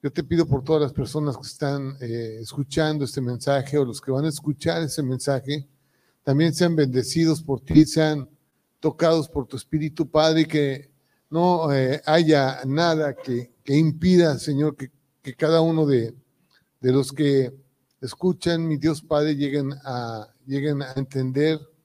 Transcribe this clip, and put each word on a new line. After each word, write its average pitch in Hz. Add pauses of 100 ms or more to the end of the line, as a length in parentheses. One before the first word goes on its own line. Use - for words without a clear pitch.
Yo 139
te 170
pido 165
por 139
todas 151
las 139
personas 143
que -
están, 139
eh, 113
escuchando 147
este -
mensaje 131
o 143
los 117
que 135
van 139
a -
escuchar 165
ese 147
mensaje, 135 (560)
también 151
sean 170
bendecidos 151
por 135
ti, 156
sean 151 (520)
tocados 160
por 135
tu -
Espíritu, 151
Padre, 160
y 151
que 143 (380)
no, 165
eh, 135
haya 151
nada 156
que, 123 (120)
que 139
impida, 160
Señor, 147
que, 135 (300)
que 131
cada 160
uno 160
de, 117 (680)
de 127
los 135
que 139 (480)
escuchan, 165
mi 156
Dios 151
Padre, 151
lleguen 143 (120)
a, 117 (180)
lleguen 139
a 131
entender 135 (260)